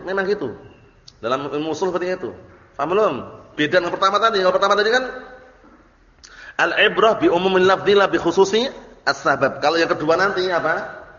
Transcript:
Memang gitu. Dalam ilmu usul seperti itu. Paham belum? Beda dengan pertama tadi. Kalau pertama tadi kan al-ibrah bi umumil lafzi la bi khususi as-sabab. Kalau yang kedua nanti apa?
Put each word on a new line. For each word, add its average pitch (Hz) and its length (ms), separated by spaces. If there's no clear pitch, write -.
Memang 190 240
gitu. 156 240
Dalam 135 300
ilmu 151 240
usul 185 180
seperti 180 220
itu. 131 180
Paham 156 180
belum? 202 200
Beda 151 260
dengan 175 80
pertama 196 300
tadi. 220 180
Kalau 185 160
pertama 196 220
tadi 208 160
kan 254 120
al-ibrah 185 580
bi 165 140
umumil 185 340
lafzi 190 300
la 196 100
bi 165 140
khususi 196 500
as-sabab. 139 560
Kalau 160 160
yang 165 80
kedua 160 320
nanti 190 320
apa? 165 480